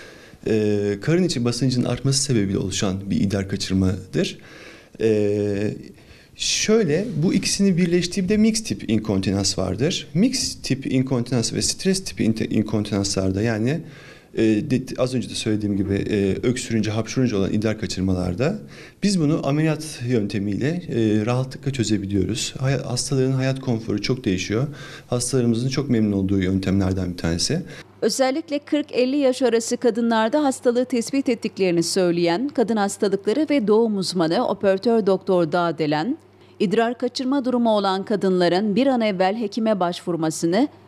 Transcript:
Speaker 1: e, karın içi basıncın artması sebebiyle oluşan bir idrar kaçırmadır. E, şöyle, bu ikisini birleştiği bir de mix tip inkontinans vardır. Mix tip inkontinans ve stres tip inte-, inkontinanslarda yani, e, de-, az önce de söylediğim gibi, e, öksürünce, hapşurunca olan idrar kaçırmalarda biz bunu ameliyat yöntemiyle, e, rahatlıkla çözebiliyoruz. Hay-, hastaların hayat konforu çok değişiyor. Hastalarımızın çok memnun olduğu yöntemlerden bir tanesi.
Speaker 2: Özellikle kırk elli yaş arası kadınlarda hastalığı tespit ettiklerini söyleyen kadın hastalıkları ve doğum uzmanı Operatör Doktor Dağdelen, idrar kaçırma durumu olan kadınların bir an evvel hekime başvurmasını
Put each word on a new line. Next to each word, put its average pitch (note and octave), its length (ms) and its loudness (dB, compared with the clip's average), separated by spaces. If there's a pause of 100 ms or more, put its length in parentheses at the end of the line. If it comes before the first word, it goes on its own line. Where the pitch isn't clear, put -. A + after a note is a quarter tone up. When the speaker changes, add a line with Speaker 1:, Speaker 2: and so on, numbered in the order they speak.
(480)
Speaker 1:
e, G#2 540 2
karın E3+ 220 2
içi B2+ 220 0
basıncın B2 380 0
artması C3+ 400 0
sebebiyle G2+ 340 2
oluşan G2 520 -2
bir E2+ 120 0
idrar G2 280 0
kaçırmadır. F#2+ 880 -2 (640)
E, G#2 720 2 (640)
şöyle, G3+ 680 0 (180)
bu F#3 100 2
ikisini G3 440 2
birleştiği F3 460 2
bir F3+ 60 -2
de G#3+ 80 2
mix A3 260 4
tip - 260 -6
inkontinans G2+ 680 0
vardır. F#2 560 -2
Mix - 500 0
tip - 300 -4
inkontinans B2+ 600 0
ve G#2 80 -2
stres F#3+ 420 -2
tip - 180 -6
inte-, A2 280 0
inkontinanslarda G2 920 0
yani, A#2 400 0 (560)
e, - 60 2
de-, B2+ 540 2
az B2+ 180 0
önce G#2 140 -4
de - 40 -12
söylediğim G#2 440 -2
gibi, F#2+ 180 0
e, G2 400 0 (120)
öksürünce, A2+ 440 -2
hapşurunca A2 460 -2
olan G2 160 0
idrar G#2+ 260 -2
kaçırmalarda F#2 800 -2 (440)
biz G3 160 2
bunu D3+ 280 0
ameliyat D3+ 600 0
yöntemiyle, G#2 600 0
e, A2+ 580 0
rahatlıkla B2+ 460 -2
çözebiliyoruz. G2 880 -2
Hay-, C3 180 0
hastaların B2+ 540 -2
hayat C3+ 280 0
konforu A2 420 -2
çok C3 240 -2
değişiyor. G2+ 420 0 (400)
Hastalarımızın B2 640 0
çok C3+ 200 -4
memnun A2 220 2
olduğu G2 300 0
yöntemlerden F#2+ 680 0
bir F2 60 -8
tanesi. F2 440 -2 (400)
Speaker 2:
Özellikle C4+ 580 0
kırk D4 320 -2
elli B3+ 260 0
yaş C4 240 2
arası A#3 360 0
kadınlarda A#3 640 2
hastalığı B3+ 420 0
tespit C4 440 -2
ettiklerini F#3+ 540 0
söyleyen F3 680 2
kadın A3+ 280 0
hastalıkları G3+ 720 0
ve C#4 180 2
doğum G#3+ 300 4
uzmanı F3+ 500 0
Operatör G3+ 580 2
Doktor F#3 460 2
Dağdelen, E3 640 0 (420)
idrar A3+ 380 2
kaçırma B3+ 480 -2
durumu A#3+ 240 2
olan G3 360 2
kadınların F#3 680 2
bir C4 120 4
an B3+ 140 2
evvel G3 340 2
hekime A3 440 -2
başvurmasını E3+ 880 0 (200)